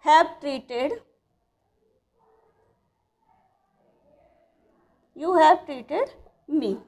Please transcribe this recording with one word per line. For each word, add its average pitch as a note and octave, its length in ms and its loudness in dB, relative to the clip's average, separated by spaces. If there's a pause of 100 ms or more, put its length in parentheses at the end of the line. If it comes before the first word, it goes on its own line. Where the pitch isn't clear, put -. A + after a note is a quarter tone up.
have E4 360 4
treated, C4+ 560 -6 (4000)
you E4+ 200 -2
have E4 280 4
treated D4 480 -8 (400)
me। A#3 220 -2 (120)